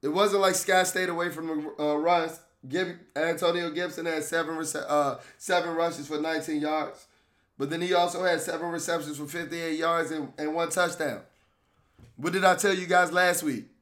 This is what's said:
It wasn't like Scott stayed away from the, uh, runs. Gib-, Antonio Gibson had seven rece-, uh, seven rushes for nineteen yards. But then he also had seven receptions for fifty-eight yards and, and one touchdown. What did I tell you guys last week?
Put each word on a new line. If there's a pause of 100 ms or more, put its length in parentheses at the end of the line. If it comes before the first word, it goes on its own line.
It
wasn't
like
Scott
stayed
away
from
the,
uh,
runs. (280)
Gib-, (160)
Antonio
Gibson
had
seven
rece-,
uh, (180)
seven
rushes
for
nineteen
yards. (520)
But
then
he
also
had
seven
receptions
for
fifty-eight
yards
and,
and
one
touchdown. (960)
What
did
I
tell
you
guys
last
week? (160)